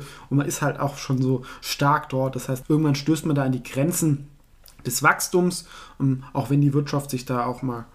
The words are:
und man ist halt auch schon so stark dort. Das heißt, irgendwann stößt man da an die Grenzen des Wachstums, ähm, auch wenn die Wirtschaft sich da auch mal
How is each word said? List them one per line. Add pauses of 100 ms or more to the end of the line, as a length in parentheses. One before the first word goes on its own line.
(300)
und
man
ist
halt
auch
schon
so (180)
stark
dort.
Das
heißt,
irgendwann
stößt
man
da
an
die
Grenzen (560)
des
Wachstums, (320)
ähm,
auch
wenn
die
Wirtschaft
sich
da
auch
mal